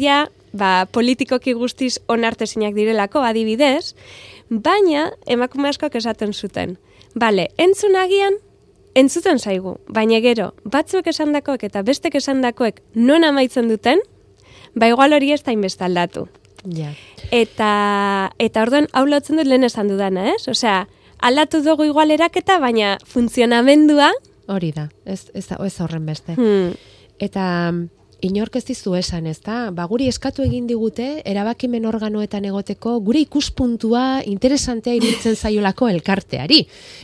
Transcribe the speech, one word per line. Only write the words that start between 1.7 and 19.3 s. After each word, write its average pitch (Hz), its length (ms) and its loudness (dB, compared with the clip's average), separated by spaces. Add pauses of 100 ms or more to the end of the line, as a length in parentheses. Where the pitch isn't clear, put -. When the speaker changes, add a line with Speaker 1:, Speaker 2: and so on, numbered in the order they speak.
Speaker 1:
onartezinak 226 680 -2
direlako, 214 480 0
adibidez, 233 720 0 (560)
baina 311 640 2 (160)
emakume 254 420 -2
askok 285 260 -4
esaten 220 380 -4
zuten, 185 460 -8 (340)
"Bale, 214 440 0
entzun 381 380 4
agian, 392 380 2 (640)
entzuten 277 420 4
zaigu, 190 400 -6 (100)
baina 220 320 2
gero, 226 440 0
batzuek 311 500 -2
esandakoek 294 500 -2
eta 202 200 -6
bestek 285 320 -2
esandakoek 254 680 -2 (140)
non 269 280 6
amaitzen 262 460 2
duten," 226 300 2 (760)
ba, 226 120 4
igual 269 260 6
hori 285 180 4
ez 294 120 0
da 262 80 -2
hainbeste 196 320 -2
aldatu. 180 440 -2 (360)
Speaker 2:
Ja. 160 280 -8 (400)
Speaker 1:
Eta, 208 1040 0
eta 220 240 0
orduan, 277 320 2
hau 262 120 2
lotzen 285 320 0